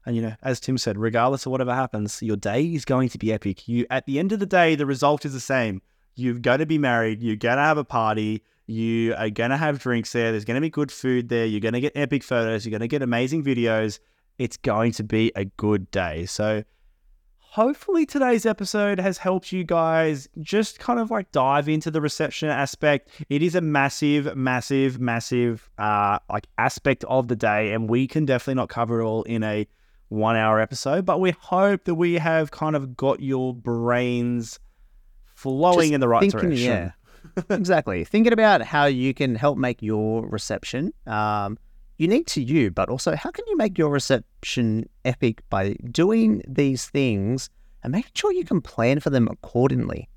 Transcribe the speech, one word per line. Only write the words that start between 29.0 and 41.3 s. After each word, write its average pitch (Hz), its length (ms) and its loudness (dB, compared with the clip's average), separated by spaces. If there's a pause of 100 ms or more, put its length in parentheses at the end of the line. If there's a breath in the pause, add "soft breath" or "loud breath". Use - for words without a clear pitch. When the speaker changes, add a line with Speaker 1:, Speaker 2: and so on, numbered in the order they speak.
Speaker 1:
it 113 40 0
all 110 200 -2
in 113 180 -2
a 107 240 -2 (420)
one-hour 110 520 2
episode, 139 440 -2
but 185 160 2
we 185 120 2
hope 190 520 0
that 175 100 -2
we 170 200 2
have 160 360 0
kind 156 260 -2
of 131 200 -6
got 135 240 0
your 131 340 -2
brains 120 1040 -2 (760)
flowing 156 440 2
Speaker 2:
Just 156 140 4
Speaker 1:
in 143 80 2
the 123 80 4
right 117 120 6
Speaker 2:
thinking, 196 200 4
Speaker 1:
direction. 131 260 0
Speaker 2:
yeah. 90 300 -2
<laughs> - 60 -20 (480 soft breath)
Exactly. 165 540 0
Thinking 226 280 4
about 214 300 6
how 143 240 2
you 131 280 2
can 131 200 0
help 135 240 0
make 123 240 -2
your 110 440 -2
reception, 120 640 -6 (140)
um, 107 520 -2 (400)